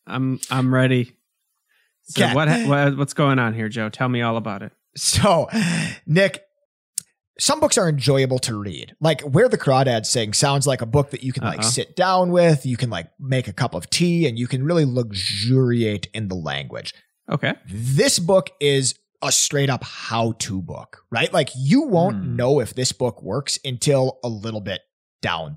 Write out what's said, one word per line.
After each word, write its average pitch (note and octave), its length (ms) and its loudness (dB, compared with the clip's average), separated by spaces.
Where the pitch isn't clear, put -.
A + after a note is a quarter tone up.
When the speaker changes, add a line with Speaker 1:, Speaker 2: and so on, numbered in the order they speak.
Speaker 1:
I'm, C3 340 -4
I'm B2+ 200 2
ready. B2+ 420 2
So F3+ 220 -2
Speaker 2:
Okay. C3 100 0
Speaker 1:
what, D3+ 140 2
ha-, D#3 180 2
what, C#3+ 300 2
what's C#3 160 -4
going C#3 260 2
on A2+ 140 0
here, A2 160 -4
Joe? A2 180 -6
Tell B2 220 -4
me A#2+ 120 -2
all A#2 140 -2
about G#2 280 -6
it. - 100 -14
Speaker 2:
So, E3+ 500 2
Nick, F3+ 380 2
some D#4 220 0
books D4+ 160 2
are F#3+ 100 4
enjoyable C3+ 520 2
to A2 200 -4
read. E2+ 400 -12
Like, D#3 220 2
Where D3 260 4
the A3+ 100 2
Crawdads C3 500 2
Sing G#2+ 260 0
sounds C#3 340 2
like C3 140 0
a - 40 -4
book B2 260 2
that B2+ 120 -10
you C3 80 -2
can, A#2+ 120 -6
like, F#2 160 -4
Speaker 1:
Uh-oh. A2 100 0
Speaker 2:
sit - 260 -4
down F#3 360 4
with, E3+ 340 6
you B2 100 0
can, A#2+ 140 -2
like, A2 180 -6
make C3 300 -2
a G2 60 -10
cup - 200 -4
of E2+ 160 -8
tea, E3+ 380 2
and A2+ 100 -2
you A#2+ 100 -2
can C3 180 -2
really E3 200 4
luxuriate A#2 1300 0
in G#2+ 140 -6
the F#2 80 -6
language. C#2 580 -8
Speaker 1:
Okay. - 220 -2
Speaker 2:
This C3+ 540 0
book F#3 300 2
is C#3 340 0
a C3+ 100 -2
straight C#3 380 0
up B2+ 160 -4
how-to A2+ 760 -4
book, - 480 -16
right? B2 220 -2
Like, D#3+ 260 0
you D#3+ 300 4
won't G3 300 2
Speaker 3:
Hmm. C3+ 180 -6
Speaker 2:
know B2+ 240 2
if - 160 -4
this B2+ 160 -2
book - 320 -4
works A2 400 -4
until C3 600 0
a B2 60 -6
little A2 320 -8
bit F#2+ 200 -8
down E2 360 -4